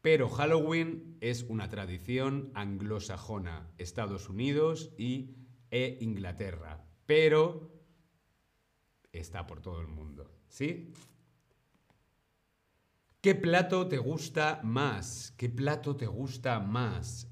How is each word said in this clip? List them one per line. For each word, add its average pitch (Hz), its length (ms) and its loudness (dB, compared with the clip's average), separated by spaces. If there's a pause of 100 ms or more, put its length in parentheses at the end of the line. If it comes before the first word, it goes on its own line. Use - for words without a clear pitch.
Pero 147 280 6
Halloween 160 880 0
es 120 240 -2
una 110 240 -4
tradición 123 840 -2
anglosajona, 98 1200 -6
Estados 95 520 -6
Unidos 143 680 0
y, 127 380 -4 (360)
e 127 280 0
Inglaterra. 90 880 -6 (200)
Pero 156 680 6 (1400)
está 82 340 -6
por 78 160 -12
todo 85 200 -6
el 80 60 -6
mundo, 76 440 -12 (160)
¿sí? - 460 -6 (2250)
¿Qué 190 160 8
plato 180 540 4
te 139 80 2
gusta 156 680 0
más? 113 720 -2
¿Qué 123 140 -2
plato 139 480 0
te 113 100 -2
gusta 120 540 -2
más? 107 720 -2